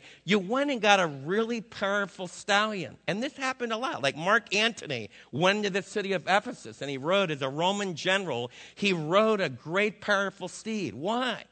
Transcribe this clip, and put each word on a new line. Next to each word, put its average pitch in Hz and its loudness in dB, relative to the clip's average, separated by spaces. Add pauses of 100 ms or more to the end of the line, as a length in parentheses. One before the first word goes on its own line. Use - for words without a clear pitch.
(240)
You 202 4
went 262 0
and 240 -2
got 202 8
a 175 4
really 190 -2
powerful 196 -4
stallion. 202 0 (120)
And 190 -2
this 285 -6
happened 262 -4
a 220 -2
lot. 254 -4
Like, 135 2
Mark 190 2
Antony 156 -2 (240)
went 190 4
to 202 0
the 190 0
city 196 -4
of 170 -2
Ephesus, 202 -2
and 139 -6
he 139 -4
rode, 175 2
as 147 -4
a 135 -2
Roman 185 0
general, 160 -2 (220)
he 196 0
rode 190 4
a 165 0
great 175 -2
powerful 196 -2
steed. 190 -6
Why? 214 -4